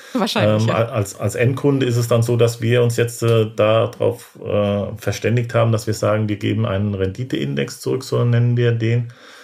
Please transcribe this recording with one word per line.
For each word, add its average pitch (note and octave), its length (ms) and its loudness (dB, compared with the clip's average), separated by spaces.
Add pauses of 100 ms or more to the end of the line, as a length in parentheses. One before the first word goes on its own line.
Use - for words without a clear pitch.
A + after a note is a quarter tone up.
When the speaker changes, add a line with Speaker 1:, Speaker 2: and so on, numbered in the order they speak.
(140)
Speaker 1:
Wahrscheinlich, G#2+ 500 2
Speaker 2:
Ähm, A2+ 60 2
Speaker 1:
ja. A2+ 180 0
Speaker 2:
als, - 320 -4
als G#2 160 -4
Endkunde C3+ 500 2
ist A#2+ 120 0
es A#2+ 100 0
dann A#2 160 2
so, A#2+ 140 0
dass A#2 240 2
wir A#2+ 200 2
uns A#2+ 160 0
jetzt, A#2+ 240 -2
äh, A2+ 340 2
darauf, A2 880 0
äh, G2+ 540 -2
verständigt A#2 560 -2
haben, A#2 180 2
dass A2 140 -2
wir A2 80 -2
sagen, G#2+ 340 0
wir G#2 100 -2
geben A2 280 -2
einen G2+ 300 -2
Renditeindex B2+ 840 -4
zurück, C3 220 -4
so B2 220 -2
nennen A#2+ 320 2
wir A#2+ 140 2
den. A#2 420 -2 (300)